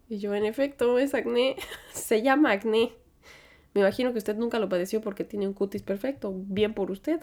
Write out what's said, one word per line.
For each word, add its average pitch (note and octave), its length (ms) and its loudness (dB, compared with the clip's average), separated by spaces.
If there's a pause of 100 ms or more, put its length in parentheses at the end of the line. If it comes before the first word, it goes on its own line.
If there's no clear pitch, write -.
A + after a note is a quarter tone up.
Y G#3+ 100 -6
yo, G3+ 160 -4
"En G#3 100 0
efecto, B3 540 2
es C#4 160 2
acné. A#3+ 420 0
<laughs> - 360 -14
Se A3 300 0
llama C4+ 300 6
acné. A3 400 2 (840)
Me G3+ 80 4
imagino A#3+ 300 2
que A#3+ 60 -4
usted G#3 180 -2
nunca A#3 220 -2
lo G3 100 0
padeció G3 340 -2
porque G3 220 -6
tiene G3+ 240 -4
un G3 60 -4
cutis G3+ 280 -4
perfecto. G#3+ 520 -4
Bien G3 380 -2
por G3 180 -2
usted, D#4 320 -4